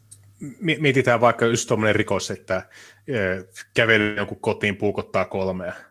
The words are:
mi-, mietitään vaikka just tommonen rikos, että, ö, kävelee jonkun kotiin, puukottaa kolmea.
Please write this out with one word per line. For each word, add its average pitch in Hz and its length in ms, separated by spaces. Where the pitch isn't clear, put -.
mi-, 170 400
mietitään 127 420
vaikka 120 240
just 117 220
tommonen 107 280
rikos, 104 360
että, - 380
ö, 95 380
kävelee 110 420
jonkun 101 260
kotiin, 104 340
puukottaa 98 500
kolmea. 92 480